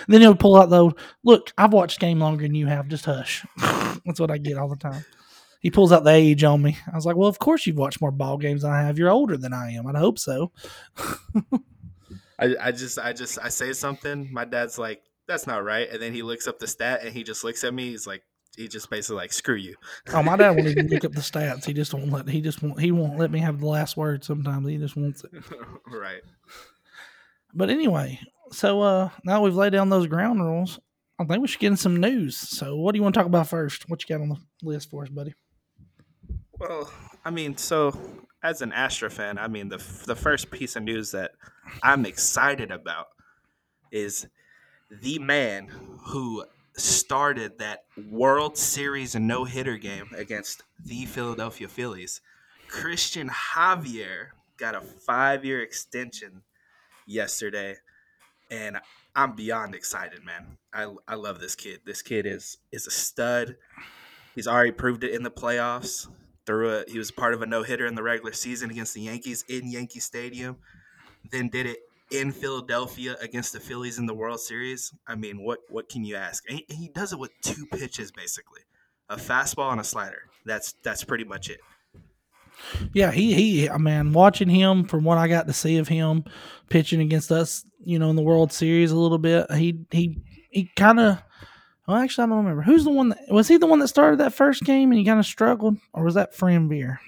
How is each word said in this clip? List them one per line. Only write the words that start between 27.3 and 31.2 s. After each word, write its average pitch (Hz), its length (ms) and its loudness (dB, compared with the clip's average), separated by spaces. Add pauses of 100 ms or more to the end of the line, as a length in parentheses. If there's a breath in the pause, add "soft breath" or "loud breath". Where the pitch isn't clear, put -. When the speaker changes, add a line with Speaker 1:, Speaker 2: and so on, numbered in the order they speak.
Speaker 1:
But 196 160 -2
anyway, 170 500 0 (320)
so, 202 300 0
uh, 190 280 2 (140)
now 202 180 2
we've 190 140 4
laid 202 160 4
down 196 160 4
those 185 200 4
ground 190 360 0
rules, 170 340 -4 (420)
I 180 40 -2